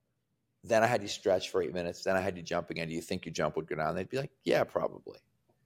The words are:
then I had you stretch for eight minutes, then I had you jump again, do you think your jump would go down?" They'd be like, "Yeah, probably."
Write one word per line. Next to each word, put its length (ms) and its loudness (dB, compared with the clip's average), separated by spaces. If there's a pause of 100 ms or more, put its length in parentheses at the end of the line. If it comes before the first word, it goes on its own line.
(640)
then 200 4
I 40 6
had 140 2
you 80 -8
stretch 400 2
for 120 2
eight 120 -2
minutes, 300 -4
then 120 2
I 60 4
had 160 -2
you 60 -10
jump 260 -2
again, 200 -4
do 60 -4
you 60 -4
think 240 -6
your 80 -8
jump 240 0
would 100 -4
go 80 -4
down?" 200 0
They'd 140 -4
be 80 -4
like, 140 -4 (120)
"Yeah, 200 4
probably." 560 -4 (460)